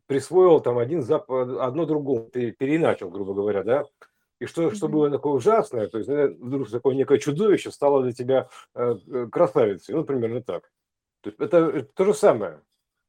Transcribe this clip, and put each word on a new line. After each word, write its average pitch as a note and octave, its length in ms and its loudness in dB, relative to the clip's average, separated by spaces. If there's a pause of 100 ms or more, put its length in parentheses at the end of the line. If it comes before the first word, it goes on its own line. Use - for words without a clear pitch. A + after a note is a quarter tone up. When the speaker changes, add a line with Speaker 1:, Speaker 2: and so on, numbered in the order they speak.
Speaker 1:
присвоил D3+ 540 4
там B2 180 -2
один C3+ 220 -2
зап-, C#3+ 280 -2
э, B2+ 320 -4
одно C3 260 -2
другому, C#3 420 -2
пе-, A#2+ 240 -4
переиначил, C3+ 580 -2
грубо G2 240 -8
говоря, G2 280 -2
да? C#3 220 0 (560)
И A#2 60 -10
что, E3 260 -2
что G3+ 140 -6
Speaker 2:
Мгм. - 20 -6
Speaker 1:
было D3+ 220 2
такое C#3 220 -2
ужасное, C3 540 0
то A2+ 120 -8
есть, G#2 100 -6
да, C#3+ 200 2
вдруг B2 420 -8
такое B2 240 -2
некое C3+ 240 4
чудовище D3+ 520 0
стало C#3 320 2
для B2 100 -4
тебя, B2+ 360 -2 (260)
э, A#2+ 200 -2 (120)
э, B2 240 -6
красавицей. B2 640 0
Ну, D#3 100 -2
примерно A#2+ 380 -4
так. - 280 -8 (520)
То G#2 80 -10
есть - 100 -20
это, D#3 160 2 (140)
это C3 240 -6
то F#3+ 100 0
же G#3 100 4
самое. G#2 460 2 (480)